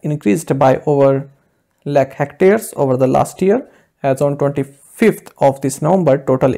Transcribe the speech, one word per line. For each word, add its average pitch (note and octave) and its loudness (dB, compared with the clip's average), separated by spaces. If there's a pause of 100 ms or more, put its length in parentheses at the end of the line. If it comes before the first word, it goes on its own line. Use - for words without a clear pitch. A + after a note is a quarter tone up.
increased D#3+ -2
by C3 4 (140)
over C#3 0 (560)
lakh C#3 0
hectares F#3+ 0
over C3 0
the C3 0
last C3+ 0
year। G3+ 0 (420)
As C3+ -2
on C#3+ 0
twenty-fifth C#3+ -4
of C#3 2
this C3+ -4
November, D#3 2
total C3+ 0